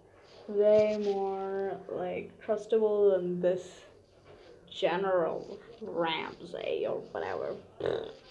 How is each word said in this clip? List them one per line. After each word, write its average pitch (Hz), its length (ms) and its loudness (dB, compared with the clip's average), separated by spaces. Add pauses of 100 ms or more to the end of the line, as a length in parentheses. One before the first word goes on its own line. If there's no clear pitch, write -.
(480)
way 214 560 6
more, 196 720 -2 (140)
like, 180 400 -6 (100)
trustable 208 680 4
than 180 300 0
this 180 400 -2 (880)
General 185 880 -2 (220)
Ramsey - 1080 -4
or - 140 -4 (100)
whatever. 82 440 -6 (760)